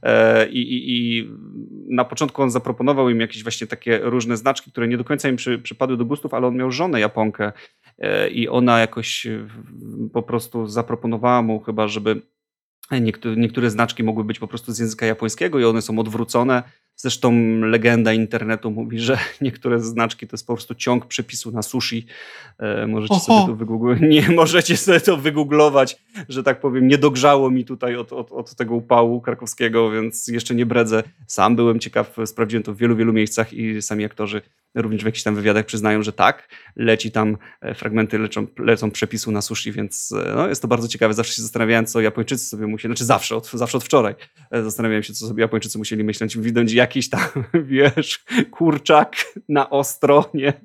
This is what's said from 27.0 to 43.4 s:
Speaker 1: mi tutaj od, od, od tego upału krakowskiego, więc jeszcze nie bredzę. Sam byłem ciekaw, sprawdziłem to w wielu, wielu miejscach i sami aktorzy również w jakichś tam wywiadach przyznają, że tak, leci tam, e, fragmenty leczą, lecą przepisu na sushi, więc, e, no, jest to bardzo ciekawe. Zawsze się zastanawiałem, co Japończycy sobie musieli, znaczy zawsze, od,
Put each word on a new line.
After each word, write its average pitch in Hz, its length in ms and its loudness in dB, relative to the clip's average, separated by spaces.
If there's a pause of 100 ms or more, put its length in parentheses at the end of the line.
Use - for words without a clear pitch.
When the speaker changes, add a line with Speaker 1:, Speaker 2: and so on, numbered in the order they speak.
Speaker 1:
mi 127 140 0
tutaj 123 320 -6
od, 120 160 -10
od, 127 200 -10
od 120 220 -10
tego 117 200 -4
upału 117 460 4
krakowskiego, 117 720 -2
więc 110 380 -6
jeszcze 117 260 -4
nie 120 120 2
bredzę. 110 360 2 (240)
Sam 107 300 2
byłem 117 240 4
ciekaw, - 440 -4
sprawdziłem 110 380 -2
to 107 120 -8
w - 20 -14
wielu, 117 200 2
wielu 113 160 2
miejscach 107 400 0
i 110 300 -6
sami 104 220 -4
aktorzy 107 380 -8 (320)
również 110 280 -2
w 110 40 -2
jakichś 117 160 -4
tam 104 120 0
wywiadach 104 320 2
przyznają, 107 360 0
że 104 100 -4
tak, - 360 0 (280)
leci 113 340 2
tam, 107 260 0 (240)
e, - 140 -8
fragmenty 107 440 -2
leczą, 107 280 -4 (120)
lecą 110 320 2
przepisu 110 420 -6
na 104 100 -2
sushi, 110 300 -8
więc, 107 420 -8 (120)
e, 101 100 -6
no, 165 120 0
jest - 140 -4
to - 60 -4
bardzo 117 200 0
ciekawe. 107 260 2
Zawsze 113 200 -2
się 113 80 -6
zastanawiałem, 113 440 0
co 117 140 0
Japończycy 113 440 -2
sobie 107 220 -8
musieli, 107 280 -6
znaczy 120 100 -6
zawsze, 113 320 2
od, 113 140 -8